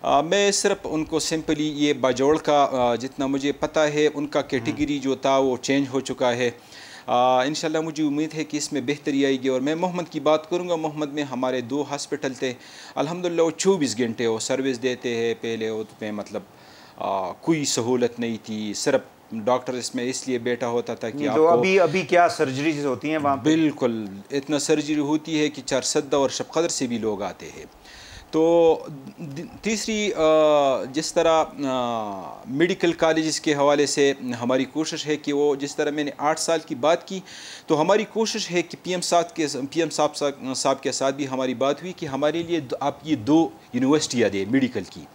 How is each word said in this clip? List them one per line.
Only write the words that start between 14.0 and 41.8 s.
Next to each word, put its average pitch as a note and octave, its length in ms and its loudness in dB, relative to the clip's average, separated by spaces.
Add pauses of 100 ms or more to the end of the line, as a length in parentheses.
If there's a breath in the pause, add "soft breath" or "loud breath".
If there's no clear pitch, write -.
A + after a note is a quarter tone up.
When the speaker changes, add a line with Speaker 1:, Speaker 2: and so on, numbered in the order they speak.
Speaker 1:
वो A2+ 120 0
सर्विस C3 380 -2
देते B2 400 -2
हैं। A#2 180 0
पहले A2 360 -4
वो A2 140 -6
तो - 160 -20
पे G#2+ 120 -6
मतलब, G2+ 340 -8 (540 loud breath)
आ, F#2+ 300 -2
कोई D3+ 340 0
सहूलत A#2+ 560 0
नहीं A#2 180 -4
थी, G#2+ 360 -6
सिर्फ C3 300 0 (300)
डॉक्टर B2 400 -2
इसमें A#2+ 300 -6
इसलिए B2+ 340 -4
बैठा A#2+ 280 -2
होता A#2 280 -2
था A2 160 -8
कि C#3+ 140 -6
Speaker 2:
तो - 60 0
Speaker 1:
आपको D#3 160 4
Speaker 2:
अभी, E3+ 320 6
अभी F3 240 4
क्या E3+ 260 6
सर्जरीज C#3+ 560 0
होती C3 240 -2
हैं D#3 100 0
वहाँ C#3+ 180 2
पे? B2+ 140 2
Speaker 1:
बिल्कुल, A#2+ 720 0 (100)
इतना C#3+ 260 -2
सर्जरी D3+ 420 0
होती D3+ 380 -2
है D3+ 100 2
कि C#3 140 -8
चार B2+ 200 -2
सद्दा D3 360 0
और C3+ 120 4
शब - 240 -6
कदर E3 140 2
से - 180 -2
भी A#2 120 -2
लोग G#2 240 -2
आते F2+ 240 -8
हैं। - 200 -16 (680 loud breath)
तो E3 520 6 (360)
द-, D3 280 -12 (160)
तीसरी, G#3+ 460 0
अ, - 40 -4 (760)
जिस D#3 220 -4
तरह, E3 160 4
अ, B2 1160 -2
मेडिकल E3+ 440 2
कॉलेजेस D#3+ 460 2
के D3+ 160 0
हवाले C#3+ 320 4
से C#3 300 2 (180)
हमारी B2+ 300 0
कोशिश D3 420 -6
है D3+ 100 -2
कि D3 160 -6
वो C#3+ 240 2
जिस C#3+ 200 -8
तरह D3 140 0
मैंने D3 300 -4
आठ D#3 180 2
साल E3 200 0
की D#3 160 -8
बात D3+ 340 2
की, F#3+ 140 -8 (460 loud breath)
तो E3 60 4
हमारी F#3+ 300 4
कोशिश G#3+ 460 -4
है F3 120 0
कि E3+ 140 -8
पीएम F3+ 240 -4
साहब F3 240 2
के, E3 220 -4 (200)
पीएम D#3+ 220 0
साहब, D3 240 0
साहब, C3+ 420 -4
साहब C3+ 260 0
के C3 120 -2
साथ C3+ 200 0
भी C#3 120 -4
हमारी C3 300 -2
बात C#3 280 0